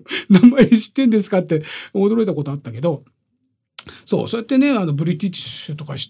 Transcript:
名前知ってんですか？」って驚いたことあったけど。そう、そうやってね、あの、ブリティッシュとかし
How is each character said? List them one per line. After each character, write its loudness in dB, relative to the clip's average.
名 8
前 8
知 0
っ -20
て 0
ん 2
で 2
す -4
か？」 0
っ 2
て -2
驚 0
い -2
た -2
こ -6
と -8
あ -6
っ -8
た -14
け -14
ど。 -4
そ -2
う、 -8
そ -6
う -6
や -8
っ -18
て 0
ね、 4
あ 0
の、 -2
ブ -4
リ -2
テ -4
ィ -4
ッ -8
シ -10
ュ -10
と -12
か -10
し -8